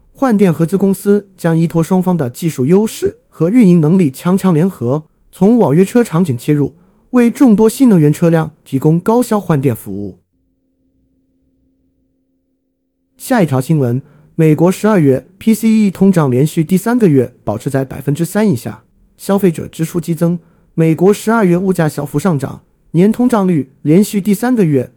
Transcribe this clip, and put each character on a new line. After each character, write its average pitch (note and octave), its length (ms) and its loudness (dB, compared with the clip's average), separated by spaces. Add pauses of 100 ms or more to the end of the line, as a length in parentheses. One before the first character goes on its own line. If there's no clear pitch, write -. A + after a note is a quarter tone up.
(120)
换 B3+ 240 -2
电 G3 180 2
合 E3 120 -2
资 F#3+ 120 -4
公 G3 160 0
司 G3+ 440 -2
将 E3 200 -2
依 E3 80 2
托 E3 160 -2
双 F#3 220 -2
方 F3+ 140 -2
的 C3 120 -4
技 E3 200 -6
术 B2+ 160 -4
优 F#3+ 200 2
势 - 340 -8 (100)
和 D#3+ 200 -2
运 A#3 160 4
营 F3 140 6
能 D#3+ 180 2
力 D#3+ 140 0
强 F3+ 260 -2
强 F#3+ 160 0
联 D#3+ 160 0
合， C#3+ 360 -6 (260)
从 G#3+ 260 2
网 D#3+ 160 2
约 F3+ 120 4
车 A#3+ 180 2
场 F#3 220 -2
景 B2+ 120 -4
切 - 140 -4
入， D3 240 -2 (360)
为 A#3+ 200 2
众 A#3 240 4
多 A3 140 2
新 B3+ 180 0
能 G3+ 100 4
源 D3+ 140 4
车 E3 180 0
辆 D#3+ 220 0 (140)
提 C3+ 120 -6
供 D#3 220 0
高 A#3 240 0
效 A3 160 -2
换 D#3+ 220 -2
电 C3+ 120 0
服 G2+ 320 -10
务。 F2+ 140 -16 (3000)
下 B3 240 -2
一 E3+ 60 2
条 C3 120 -2
新 D#3 200 -2
闻： B2 200 -2 (360)
美 D#3 200 2
国 E3 160 2
十 G3+ 160 -4
二 G#3+ 120 2
月 C#3 280 0 (120)
P A3 120 0
C A3+ 160 0
E A3 220 2
通 G3 220 2
胀 D#3+ 180 0
连 B2 160 2
续 D#3+ 180 -4
第 F#3 140 -2
三 A#3 220 -2
个 A3 80 2
月 C3+ 360 0
保 G#2+ 140 -6
持 A2 100 -10
在 C3+ 160 -4
百 C#3 160 -10
分 C#3+ 140 -4
之 D#3 100 -4
三 G#3 240 -2
以 D#3+ 80 0
下， - 280 -12 (340)
消 G3 220 -2
费 G3 120 2
者 - 160 -10
支 - 160 -8
出 E3+ 160 -6
激 E3 140 -6
增。 E3+ 240 -2 (380)
美 D#3+ 180 2
国 F3 180 2
十 G#3+ 200 -2
二 A3+ 120 2
月 F3 140 2
物 F#3+ 160 -2
价 D#3+ 160 0
小 D3 160 -8
幅 D3 140 -6
上 E3+ 180 -2
涨， - 240 -8 (300)
年 F#3 200 2
通 B3 160 -2
胀 G#3 200 0
率 D#3 240 -2 (100)
连 E3 220 4
续 G3+ 180 -4
第 G3+ 140 0
三 B3 200 -2
个 A3 80 0
月 C#3 340 -2